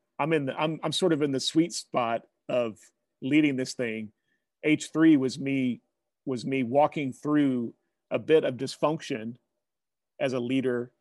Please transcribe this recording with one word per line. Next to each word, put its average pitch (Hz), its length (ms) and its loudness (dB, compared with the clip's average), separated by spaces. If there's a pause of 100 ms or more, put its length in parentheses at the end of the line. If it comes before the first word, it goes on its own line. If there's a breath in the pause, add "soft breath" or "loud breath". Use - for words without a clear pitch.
(180)
I'm 147 140 0
in 147 140 0
the, 131 140 -6
I'm, 156 220 -2
I'm 156 100 -4
sort 180 220 2
of 143 80 0
in 147 100 0
the 131 80 -2
sweet 127 320 0
spot 117 500 -4 (280)
of 120 260 -2 (460)
leading 143 340 4
this 127 160 -4
thing. 110 380 -6 (520)
H 151 300 0
three 160 240 8
was 131 220 0
me, 135 420 -2 (460)
was 127 180 -6
me 135 200 -2
walking 139 480 0
through 135 600 0 (380)
a - 80 -2
bit 147 260 4
of 135 120 -2
dysfunction 127 800 -4 (840)
as 139 120 -2
a 131 80 -2
leader 123 500 -2 (100)